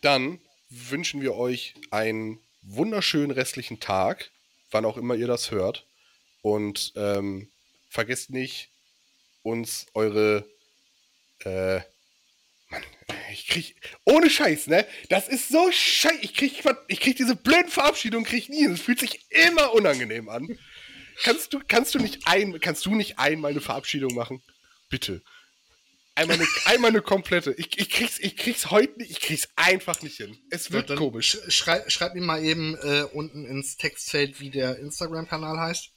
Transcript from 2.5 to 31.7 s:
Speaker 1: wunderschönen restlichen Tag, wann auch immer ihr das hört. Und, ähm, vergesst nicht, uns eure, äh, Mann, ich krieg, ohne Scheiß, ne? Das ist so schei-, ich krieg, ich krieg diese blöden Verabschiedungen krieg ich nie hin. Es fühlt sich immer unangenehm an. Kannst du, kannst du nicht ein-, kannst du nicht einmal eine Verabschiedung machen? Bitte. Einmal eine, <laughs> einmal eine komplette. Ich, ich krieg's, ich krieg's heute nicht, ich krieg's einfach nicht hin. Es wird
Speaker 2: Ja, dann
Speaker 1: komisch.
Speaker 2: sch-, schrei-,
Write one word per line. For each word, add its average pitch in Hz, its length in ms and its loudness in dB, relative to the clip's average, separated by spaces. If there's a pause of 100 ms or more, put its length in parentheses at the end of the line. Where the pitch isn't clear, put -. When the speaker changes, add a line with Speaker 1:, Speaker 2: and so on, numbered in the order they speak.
Speaker 1:
wunderschönen 147 680 0
restlichen 127 480 -6
Tag, 98 540 -2 (400)
wann 107 120 2
auch 110 120 0
immer 120 180 -2
ihr 120 140 -2
das 120 240 -2
hört. 101 340 -2 (560)
Und, 104 540 -2
ähm, 101 520 -4 (400)
vergesst 117 420 -6
nicht, 131 380 -8 (760)
uns 113 500 -6
eure, 107 500 2 (1000)
äh, 92 360 -2 (880)
Mann, - 140 -10 (500)
ich - 140 -14
krieg, - 300 -4 (280)
ohne 311 240 8
Scheiß, 202 380 2
ne? 180 180 6 (240)
Das 190 200 2
ist - 220 -4
so 349 200 6
schei-, - 500 2
ich 208 140 -8
krieg, - 300 -2 (240)
ich 190 120 -4
krieg 254 160 2
diese 247 200 2
blöden 330 340 4
Verabschiedungen 226 560 2
krieg 247 160 -2
ich - 60 -14
nie 294 140 2
hin. 220 100 6
Es 175 80 -4
fühlt 240 180 0
sich - 220 -4 (100)
immer 320 420 6
unangenehm 123 560 2
an. 131 300 -8 (640)
Kannst - 300 0
du, 277 140 -4
kannst - 280 2
du 269 60 2
nicht 214 260 -4
ein-, 185 340 2
kannst 160 260 -2
du 208 100 2
nicht - 240 -2
einmal 147 320 0
eine 143 80 -2
Verabschiedung 135 560 -4
machen? 123 260 -6 (480)
Bitte. 101 320 -6 (920)
Einmal 165 220 2
eine, 165 80 2 (100)
<laughs> - 80 -4
einmal 226 260 6
eine 220 120 4
komplette. 180 500 0
Ich, - 260 -6
ich 196 100 0
krieg's, - 300 -2
ich - 180 -6
krieg's - 360 -4
heute 214 260 4
nicht, 233 140 -10
ich - 80 -8
krieg's - 340 -2
einfach 180 480 2
nicht 151 140 -12
hin. 107 200 -14 (140)
Es 170 220 -8
wird 214 180 -2
Speaker 2:
Ja, 143 60 0
dann - 80 -4
Speaker 1:
komisch. 117 320 0
Speaker 2:
sch-, 175 160 -10
schrei-, - 360 2